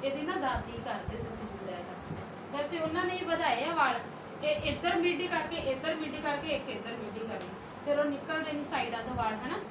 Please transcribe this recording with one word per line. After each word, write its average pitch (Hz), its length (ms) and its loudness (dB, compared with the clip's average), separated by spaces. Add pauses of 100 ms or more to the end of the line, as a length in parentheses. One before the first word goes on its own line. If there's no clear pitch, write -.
ਇਹਦੀ 277 180 0
ਨਾ 339 140 0
ਦਾਦੀ 247 360 2 (140)
ਕਰਦੇ 220 320 -4
ਹੁੰਦੇ 214 180 -4
ਸੀ 202 220 -8
ਜੂੜਾ 190 200 -6
ਇਹਦਾ। - 800 -8
ਵੈਸੇ 294 220 0
ਉਹਨਾਂ 320 260 2
ਨੇ 359 120 2
ਹੀ 370 80 -2
ਵਧਾਏ 302 400 2
ਆ 330 80 0
ਵਾਲ, 262 260 4 (440)
ਇਹ 302 120 4
ਇੱਧਰ 330 400 2
ਮਿੱਡੀ 339 320 4
ਕਰਕੇ, 226 280 0
ਇੱਧਰ 285 400 0
ਮਿੱਡੀ 302 220 -2
ਕਰਕੇ, 285 300 0
ਇੱਕ 269 220 0
ਇੱਧਰ 214 220 -4
ਮਿੱਡੀ 214 280 -6
ਕਰਨੀ, 214 300 -4 (360)
ਫਿਰ 285 140 4
ਉਹ 294 60 6
ਨਿਕਲਦੇ 311 480 0
ਨਹੀਂ 294 120 -2
ਸਾਈਡਾਂ 233 380 0
ਤੋਂ 254 120 -2
ਵਾਲ, 220 200 4
ਹਨਾ? 269 240 -2 (120)